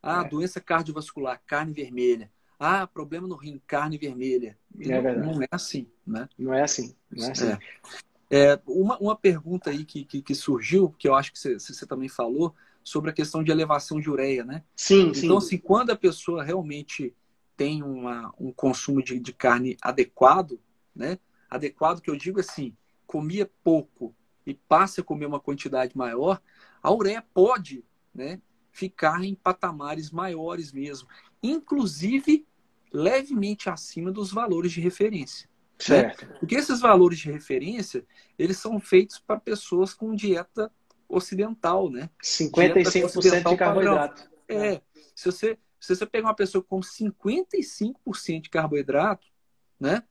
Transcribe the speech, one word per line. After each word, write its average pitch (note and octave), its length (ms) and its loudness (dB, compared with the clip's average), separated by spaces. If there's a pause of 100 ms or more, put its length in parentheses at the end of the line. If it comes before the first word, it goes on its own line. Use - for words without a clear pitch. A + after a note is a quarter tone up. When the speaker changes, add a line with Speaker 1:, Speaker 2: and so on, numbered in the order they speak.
Speaker 1:
Ah, E3 240 -2
Speaker 2:
É. D3 40 -12
Speaker 1:
doença E3+ 320 -6
cardiovascular, D3+ 840 -4
carne D3+ 280 -4
vermelha. B2 580 -2 (260)
Ah, F3+ 300 0
problema D#3+ 400 -12
no F3+ 80 -8
rim, C#3+ 320 -16
carne D3+ 300 -2
vermelha. B2+ 600 -4 (220)
E - 100 -6
Speaker 2:
É B2+ 60 0
Speaker 1:
não, B2+ 80 0
Speaker 2:
verdade. C3 240 0
Speaker 1:
não D#3 140 -4
é C#3+ 100 -2
assim, D#3+ 400 -8 (160)
né? A2 300 -8
Speaker 2:
Não C3 160 -4
é C3 80 2
assim, C3+ 340 -4 (160)
não A#2 160 -8
é C3+ 40 -4
assim. B2 200 -2 (800)
Speaker 1:
É. C#3+ 220 8
É, C#3+ 120 0
uma, F#3+ 320 0
uma G#3 180 0
pergunta E3+ 560 0
aí D3 120 -6
que, D3 220 -12
que, C#3 160 -8
que C#3 120 -6
surgiu, D3 640 2
que - 100 -2
eu C3+ 80 4
acho C#3 180 0
que - 40 -20
você, A#2 220 -4
você, - 140 -16
você - 120 -14
também C3 220 -8
falou, C3 480 -4 (260)
sobre D#3 280 -4
a D#3 40 -8
questão D#3 300 -4
de D#3+ 80 2
elevação D3+ 480 0
de D3+ 100 -6
ureia, C3+ 340 -2
né? C#3 200 -12 (120)
Speaker 2:
Sim, F#3+ 400 6
Speaker 1:
Então, E3+ 240 4
Speaker 2:
sim. G3 80 -2
Speaker 1:
assim, F3+ 100 -4
quando A#3 320 2
a A3 60 0
pessoa E3+ 480 0
realmente D3 680 -6 (420)
tem D3 280 -2
uma, B2 560 -8
um C3 120 -8
consumo C3+ 500 0
de, B2+ 180 -6
de A#2+ 120 -10
carne B2 500 0
adequado, C3 800 4 (340)
né? E3 260 -8 (300)
Adequado D#3+ 520 -2
que - 80 -6
eu D3 60 -2
digo F#3 240 -4
assim, C3+ 360 -8 (300)
comia E3 440 -4 (140)
pouco D#3 500 0 (320)
e C3+ 80 -8
passa F3+ 460 2
a E3+ 40 -6
comer D3+ 240 -6
uma C#3+ 120 -6
quantidade B2+ 560 -4
maior, C3 460 -2 (400)
a D3+ 100 2
ureia A3 320 0 (100)
pode, F#3 520 2 (280)
né, C#3+ 280 -12 (300)
ficar F3 520 -2
em G3 120 -4
patamares D#3 720 -4
maiores E3 640 -8
mesmo, C#3 340 -10 (340)
inclusive C4+ 1040 0 (460)
levemente G#3 800 0
acima E3+ 420 -8
dos G3 200 -6
valores F3+ 400 -2
de E3 100 -6
referência, F3+ 640 -2 (400)
né? B3 240 6
Speaker 2:
Certo. - 160 -16 (120)
Speaker 1:
Porque E3+ 160 -4
esses C#4 260 0
valores F3+ 380 8
de D3 120 -8
referência, D3+ 720 -6 (320)
eles F3+ 200 0
são A3 220 -4
feitos - 400 4
pra G#3+ 200 -4
pessoas F#3+ 540 -2
com A3 200 -8
dieta G#3 580 -2 (360)
ocidental, F#3 840 0
né? C3 180 -10 (100)
Speaker 2:
Cinquenta E3+ 600 4
e F3 60 6
cinco F3+ 280 2
por F3+ 80 -2
cento - 0 -
Speaker 1:
Dieta F3+ 200 8
Speaker 2:
de E3+ 60 2
Speaker 1:
ocidental F3 100 4
padrão. F#3+ 380 4
Speaker 2:
carboidrato. - 360 -4 (160)
Speaker 1:
É. G#3 280 -2
Speaker 2:
É. C#3 60 -14 (320)
Speaker 1:
Se - 180 -2
você, A3 280 -2 (200)
se - 160 0
você G#3 120 -6
pegar A3 220 0
uma G#3+ 60 0
pessoa F#3+ 280 0
com F#3+ 180 -4
cinquenta A3+ 760 -4
e - 40 0
cinco - 420 -6
por G#3 140 -6
cento D#3+ 260 -6
de - 60 -20
carboidrato, D3+ 800 0 (520)
né? E3+ 320 -2